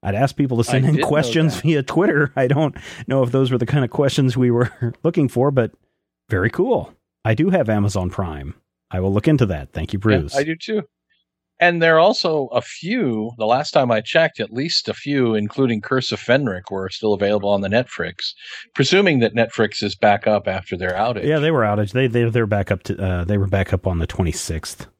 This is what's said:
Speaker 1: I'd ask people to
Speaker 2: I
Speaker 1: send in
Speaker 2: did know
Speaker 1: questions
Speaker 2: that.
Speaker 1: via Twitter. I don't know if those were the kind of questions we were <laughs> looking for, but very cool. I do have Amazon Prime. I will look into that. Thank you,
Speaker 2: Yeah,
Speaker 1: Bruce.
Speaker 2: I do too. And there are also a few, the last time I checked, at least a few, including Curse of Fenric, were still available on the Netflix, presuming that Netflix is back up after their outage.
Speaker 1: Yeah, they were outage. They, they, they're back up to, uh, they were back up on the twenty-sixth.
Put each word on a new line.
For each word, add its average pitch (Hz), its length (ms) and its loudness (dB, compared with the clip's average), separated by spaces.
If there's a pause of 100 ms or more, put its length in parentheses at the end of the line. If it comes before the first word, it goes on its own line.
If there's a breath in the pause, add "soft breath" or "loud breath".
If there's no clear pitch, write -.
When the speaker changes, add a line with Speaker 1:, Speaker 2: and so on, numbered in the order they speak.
Speaker 1:
I'd 98 140 -4
ask 135 200 0
people 127 260 0
to - 60 0
Speaker 2:
I - 40 -2
Speaker 1:
send 131 140 2
in 151 80 4
Speaker 2:
did 139 80 2
know - 60 0
Speaker 1:
questions 151 480 2
Speaker 2:
that. - 60 -10
Speaker 1:
via 147 200 2
Twitter. 151 540 2
I 131 120 2
don't 139 260 2 (340 loud breath)
know 135 160 2
if 120 80 -2
those 131 180 2
were 127 80 0
the 117 80 0
kind 139 180 2
of 117 60 -4
questions 135 460 2
we 123 140 4
were 120 200 2
<laughs> - 340 -6
looking 160 240 2
for, 131 220 2
but 123 220 0 (580)
very 101 200 0
cool. 214 440 -2 (300)
I 110 100 2
do 165 160 2
have 160 180 2
Amazon 98 400 0
Prime. 78 460 -8 (360)
I 92 100 -4
will 95 120 0
look 104 160 2
into 143 180 4
that. 76 260 -8
Thank - 200 -8
you, 98 60 -4
Speaker 2:
Yeah, 101 200 2
Speaker 1:
Bruce. 76 180 -4
Speaker 2:
I 139 80 0
do 165 120 -6
too. 214 260 -6 (760)
And 175 220 2
there 165 140 6
are - 20 6
also 160 540 2
a 123 100 0
few, 131 760 -4
the 113 100 -4
last 131 260 0
time 131 180 4
I 110 100 2
checked, 160 380 0
at 139 140 -6
least 160 360 -4
a 104 60 -4
few, 131 400 0
including 107 460 0
Curse 127 320 -2
of 107 80 -6
Fenric, 120 500 -2
were 95 180 -6
still 107 240 -2
available 101 380 0
on 98 120 2
the 95 60 -4
Netflix, 95 640 -4 (440 loud breath)
presuming 175 420 4
that 113 160 2
Netflix 113 480 -2
is 101 140 -4
back 104 320 4
up 104 180 0
after 95 300 -6
their 92 160 -4
outage. 107 320 -2
Speaker 1:
Yeah, 151 160 0
they 156 100 0
were 139 120 2
outage. 104 280 0
They, 131 160 2
they, 117 240 2
they're 113 160 0
back 101 240 -2
up 95 140 -4
to, - 200 -6
uh, 90 200 -2
they 101 140 0
were 98 100 0
back 98 240 0
up 95 160 -2
on 85 100 -2
the 82 80 -2
twenty-sixth. - 800 -6 (140)